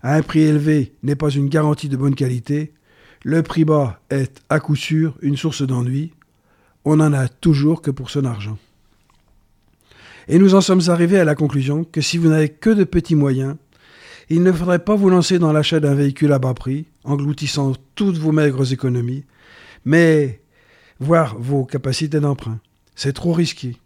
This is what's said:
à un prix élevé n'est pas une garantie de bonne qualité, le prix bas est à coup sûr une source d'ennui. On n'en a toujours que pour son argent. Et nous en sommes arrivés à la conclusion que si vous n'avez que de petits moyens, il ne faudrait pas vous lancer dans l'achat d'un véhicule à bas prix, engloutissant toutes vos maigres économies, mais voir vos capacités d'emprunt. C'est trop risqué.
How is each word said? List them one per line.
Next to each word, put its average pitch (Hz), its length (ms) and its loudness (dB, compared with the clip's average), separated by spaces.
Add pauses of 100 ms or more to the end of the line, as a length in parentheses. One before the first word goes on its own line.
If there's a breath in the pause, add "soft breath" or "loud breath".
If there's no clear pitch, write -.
à 135 140 -2
un 156 60 2
prix 156 200 0
élevé 151 520 0 (100)
n'est 143 120 -2
pas 147 140 -2
une 139 200 -2
garantie 151 400 -2
de 135 80 -4
bonne 135 180 0
qualité, 143 580 -4 (500 soft breath)
le 156 200 0
prix 160 220 0
bas 147 440 0
est 135 400 -4
à 151 100 0
coup 151 180 -2
sûr 156 440 -2
une 143 160 -2
source 156 240 -4
d'ennui. 131 520 -4 (720)
On 151 100 2
n'en 156 180 4
a 131 140 0
toujours 151 540 0
que 143 100 -6
pour 131 180 -10
son 143 160 -2
argent. 107 320 -8 (1700 loud breath)
Et 156 120 4
nous 190 160 6
en 196 60 6
sommes 185 260 2
arrivés 175 320 2
à 175 40 4
la 151 120 2
conclusion 143 480 -2
que 160 180 -6
si 170 160 -4
vous 165 120 2
n'avez 156 200 2
que 220 220 0
de 208 120 4
petits 165 300 -2
moyens, 139 440 0 (760 loud breath)
il 165 100 2
ne 185 100 4
faudrait 175 320 0
pas 214 120 2
vous 196 160 4
lancer 180 260 2
dans 160 160 2
l'achat 156 260 2
d'un 143 140 2
véhicule 143 400 2
à 139 60 2
bas 127 160 -2
prix, 139 320 -8 (160)
engloutissant 143 680 -4 (200)
toutes 196 240 -2
vos 156 140 0
maigres 139 420 0
économies, 123 500 -4 (640 soft breath)
mais 151 560 2 (580 soft breath)
voir 143 380 0
vos 131 260 -2
capacités 139 560 -4
d'emprunt. 131 400 -4 (360)
C'est 139 180 -6
trop 175 200 -2
risqué. 156 520 -4